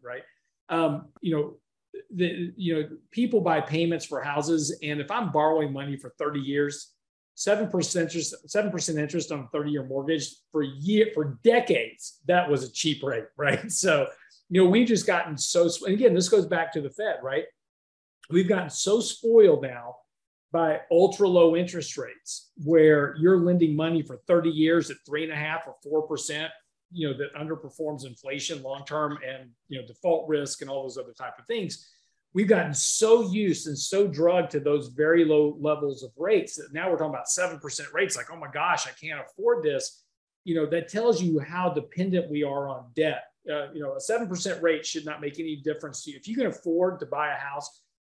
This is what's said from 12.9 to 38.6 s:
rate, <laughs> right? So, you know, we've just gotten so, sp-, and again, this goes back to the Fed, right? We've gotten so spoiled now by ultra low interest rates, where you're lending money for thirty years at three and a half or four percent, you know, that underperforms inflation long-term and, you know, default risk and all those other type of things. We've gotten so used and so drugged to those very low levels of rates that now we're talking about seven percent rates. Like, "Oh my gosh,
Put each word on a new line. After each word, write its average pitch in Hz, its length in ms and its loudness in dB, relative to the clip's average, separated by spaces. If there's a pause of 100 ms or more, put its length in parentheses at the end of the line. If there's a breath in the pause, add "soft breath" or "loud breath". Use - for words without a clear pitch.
rate, 120 280 -4
<laughs> - 60 -20
right? 147 340 -2
So, 151 380 2 (420 loud breath)
you 185 140 6
know, 180 40 8
we've 233 200 6
just 220 180 2
gotten 170 300 0
so, 170 340 2
sp-, - 160 -6
and 190 80 2
again, 214 200 6
this 180 140 2
goes 196 180 4
back 170 260 -2
to 160 80 -4
the 139 100 -6
Fed, 202 320 -4
right? 135 220 -2 (840)
We've 180 200 4
gotten 180 220 0
so 208 300 0
spoiled 214 640 6
now 123 340 -10 (540)
by 160 300 0 (100)
ultra 185 380 6
low 170 280 8
interest 175 400 -4
rates, - 600 -12
where 156 640 6
you're 180 200 6
lending 170 380 4
money 160 260 0
for 131 240 -12
thirty 170 240 4
years 156 400 2
at 135 60 -12 (100)
three 147 160 -4
and 160 100 -8
a 151 40 -8
half 156 300 -4
or 131 160 -16
four 151 200 -2
percent, 151 480 -6 (400)
you 170 180 -6
know, 135 100 -4
that 139 160 -8
underperforms 151 720 -10
inflation 135 560 -10
long-term 143 640 -6
and, 131 260 -12 (180)
you 135 100 -10
know, 120 80 -14
default 156 400 0
risk 147 360 -2
and 139 80 -12
all 135 120 -6
those 127 140 -10
other 120 160 -12
type 127 260 -14
of 120 80 -20
things. 208 460 -8 (400 soft breath)
We've 190 160 2
gotten 180 240 4
so 220 580 4
used 196 360 0
and 147 120 -6
so 196 280 0
drugged 170 460 2
to 151 80 -2
those 143 280 0
very 156 360 4
low 151 360 4
levels 143 420 -2
of 123 140 -16
rates 175 400 0
that 139 160 -16
now 170 180 -4
we're 170 60 0
talking 147 160 -2
about 127 160 -10
seven 180 300 -2
percent 143 340 -10
rates. 190 240 -2
Like, 123 160 -10
"Oh 170 40 -16
my 147 140 -14
gosh, 151 360 -2